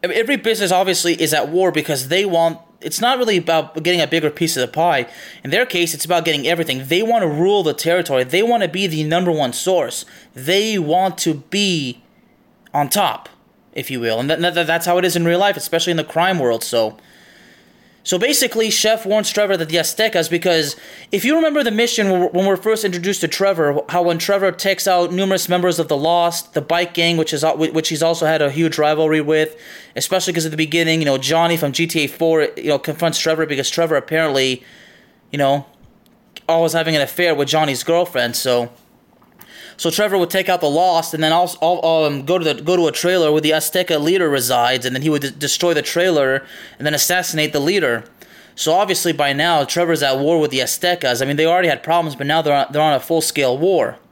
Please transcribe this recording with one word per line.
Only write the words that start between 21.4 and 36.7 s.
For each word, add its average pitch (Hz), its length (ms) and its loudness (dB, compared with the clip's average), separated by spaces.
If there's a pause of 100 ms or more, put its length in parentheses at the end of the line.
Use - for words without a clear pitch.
the 233 100 0
mission 220 380 0
when 180 120 2
we're, 180 80 2
when 185 160 0
we're 196 100 2
first 214 300 -2
introduced 180 340 -2
to 165 80 -2
Trevor, 160 640 0
how 175 120 0
when 170 160 2
Trevor 190 360 0
takes 196 340 -2
out 175 240 2
numerous 190 380 0
members 175 280 2
of 160 120 -2
the 147 80 2
Lost, 170 560 0
the 151 80 0
bike 175 320 -2
gang, 170 240 2
which 156 160 0
is 143 100 -2
al-, 160 140 2
whi-, 156 140 0
which 160 180 -2
he's 156 120 -2
also 165 240 2
had 156 160 2
a 143 80 2
huge 156 280 0
rivalry 156 420 2
with, 156 380 0 (400)
especially 185 340 -2
'cause 165 140 0
at 160 60 -4
the 151 60 -6
beginning, 160 440 0
you 151 40 0
know, 139 120 2
Johnny 160 400 2
from 143 160 -2
G 165 120 0
T 160 200 -2
A - 20 -6
four, 160 480 2
you - 140 -4
know, 143 100 2
confronts 156 400 -2
Trevor 160 260 0
because 139 240 -4
Trevor 160 280 0
apparently, 135 640 0 (680)
you 143 80 -6
know, 139 280 2 (840)
always 165 240 2